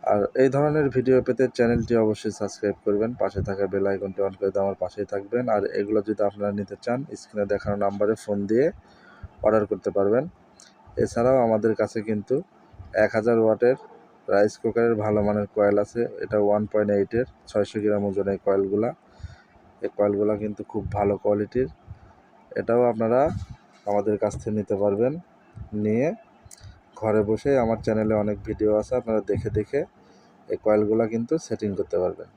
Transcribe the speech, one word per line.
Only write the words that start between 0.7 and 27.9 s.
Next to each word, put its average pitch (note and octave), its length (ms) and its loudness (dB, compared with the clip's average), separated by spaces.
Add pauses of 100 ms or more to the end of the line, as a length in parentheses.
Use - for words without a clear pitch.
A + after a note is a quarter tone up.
ভিডিও B2+ 320 2
পেতে B2+ 220 0 (100)
চ্যানেলটি A#2 420 2
অবশ্যই A2 400 0
সাবস্ক্রাইব G2+ 460 -4
করবেন, G#2+ 320 0
পাশে G2 280 -4
থাকা G2 240 -2
বেল G2 200 0
আইকনটি G2 360 -4
on G2 140 -2
করে G2 160 -2
দিয়ে G2 120 0
আমার G2 160 -2
পাশেই F#2+ 260 -6
থাকবেন। G#2 420 -4
আর G#2 140 2 (100)
এগুলো G#2 280 0
যদি G#2 220 -2
আপনারা G2+ 300 -2
নিতে G2+ 300 -6
চান, A#2+ 160 -4 (160)
স্ক্রিনে G#2 320 -6
দেখানো G2+ 300 -2
নাম্বারে G2+ 400 0
ফোন G2+ 300 -4
দিয়ে A#2+ 200 2 (760)
অর্ডার G#2+ 240 4
করতে G2 240 -4
পারবেন। G2+ 340 2 (720)
এছাড়াও A#2+ 460 2
আমাদের A2 320 2
কাছে G#2+ 280 -2
কিন্তু G#2+ 320 -4 (600)
এক G#2 180 4
হাজার A#2 260 2
ওয়াটের A2+ 380 4 (520)
রাইস G#2 300 4
কুকারের A#2 360 0
ভালো G#2 280 0
মানের G#2 300 0
কয়েল G2+ 260 4
আছে, G#2 220 -4 (200)
এটা G#2+ 180 -2
ওয়ান G#2 280 2
পয়েন্ট G#2+ 260 0
এইটের G2+ 340 0 (200)
ছয়শো G#2 340 -2
গ্রাম G#2 240 0
ওজনের G2 340 -2
কয়েলগুলা। G2+ 520 0 (920)
এই G2+ 120 -6
কয়েলগুলা G#2 420 2
কিন্তু G#2 280 -8
খুব G#2 180 -6 (100)
ভালো G2+ 240 2
কোয়ালিটির, G#2 520 -2 (840)
এটাও A2+ 300 0
আপনারা A#2 380 2 (680)
আমাদের G#2 320 0
কাছ G#2 160 0
থেকে G#2+ 220 -6
নিতে G#2 200 -2
পারবেন। G#2 360 0 (600)
নিয়ে G#2+ 360 0 (880)
ঘরে G#2+ 260 2
বসে A2 360 0
আমার A2+ 240 0
চ্যানেলে A2 320 0